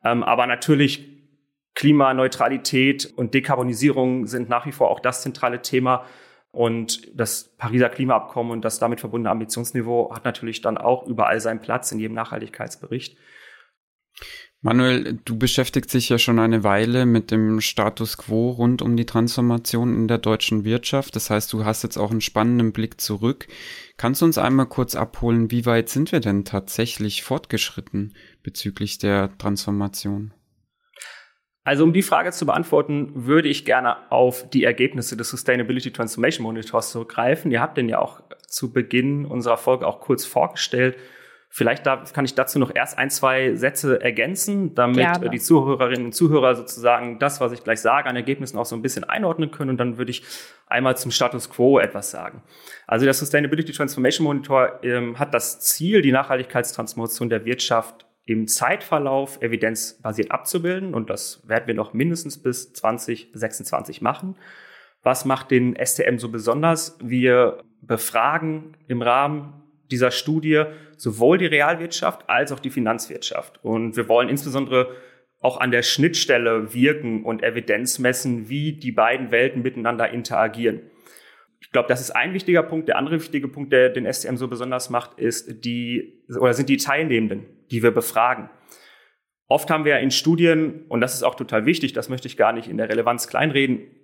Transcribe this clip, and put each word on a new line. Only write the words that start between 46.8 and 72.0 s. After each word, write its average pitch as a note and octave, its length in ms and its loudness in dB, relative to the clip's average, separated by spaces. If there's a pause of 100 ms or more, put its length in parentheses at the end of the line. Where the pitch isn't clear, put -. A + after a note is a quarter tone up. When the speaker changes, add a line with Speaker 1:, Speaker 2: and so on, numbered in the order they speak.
Speaker 1:
das, C#3+ 220 -2
was A#2+ 100 2
ich A#2+ 140 -10
gleich A2 160 0
sage, C3+ 280 2
an B2 80 -4
Ergebnissen B2+ 420 -4
auch A2+ 80 -2
so A2+ 100 -8
ein A2+ 60 -8
bisschen C3 200 -4
einordnen E3 480 -2
können. C3+ 200 -6
Und B2 80 -2
dann A#2+ 200 -2
würde B2 120 -6
ich - 120 -10 (460)
einmal B2+ 280 2
zum B2+ 140 -6
Status B2 400 -2
quo C3 300 6
etwas G2+ 320 -4
sagen. - 300 -12 (440)
Also A#2 200 2
der C3+ 80 6
Sustainability D3 580 0
Transformation C#3 520 0
Monitor, C#3 600 0
ähm, A#2+ 340 -2
hat C#3+ 160 -2
das - 260 -2
Ziel, F#3 420 2
die C3+ 100 6
Nachhaltigkeitstransformation B2 1160 -2
der A2 160 0
Wirtschaft A#2+ 600 -2 (220)
im A2 200 0
Zeitverlauf C#3 920 0
evidenzbasiert A2 920 -4
abzubilden. F3+ 600 -4
Und A2 160 -4
das - 380 -8
werden A#2+ 200 0
wir A2+ 60 0
noch G#2+ 200 -4
mindestens D#3+ 480 -2
bis - 300 -6
zwanzig A#2 600 -4
sechsundzwanzig G#2+ 720 -6
machen. D3 340 -4 (680)
Was B2+ 200 2
macht C3+ 280 0
den B2 240 4
S - 180 -2
T - 80 -2
M A#2+ 160 2
so A#2 100 -8
besonders? B2 720 0
Wir B2 640 4 (180)
befragen D#3 960 -2 (120)
im B2 120 -2
Rahmen C#3+ 640 0 (300)
dieser B2 180 2
Studie D#3 540 0 (320)
sowohl A#2+ 420 4
die F3 80 0
Realwirtschaft D#3+ 800 0